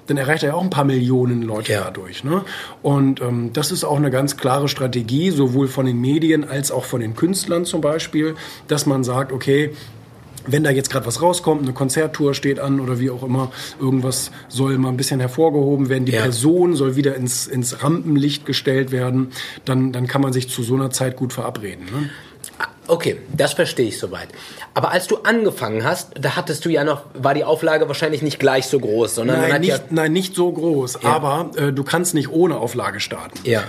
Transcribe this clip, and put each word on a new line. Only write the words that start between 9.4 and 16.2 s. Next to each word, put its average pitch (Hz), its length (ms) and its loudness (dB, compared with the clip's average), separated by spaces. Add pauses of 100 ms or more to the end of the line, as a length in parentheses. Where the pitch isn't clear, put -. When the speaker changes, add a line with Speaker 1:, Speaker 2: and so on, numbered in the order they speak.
Speaker 1:
wenn 143 140 2
da 147 60 2
jetzt 135 200 2
grad 127 160 -2
was 117 160 -4
rauskommt, 165 420 2
eine 127 100 -2
Konzerttour 143 600 0
steht 139 280 0
an 139 180 0
oder 123 220 -2
wie 131 80 0
auch 123 120 -8
immer, 127 300 0 (300)
irgendwas 131 500 0 (160)
soll 135 300 0
mal 131 100 4
ein 127 80 0
bisschen 131 240 0
hervorgehoben 139 720 2
werden, 131 160 2
die 123 80 0
Speaker 2:
Ja. 113 80 2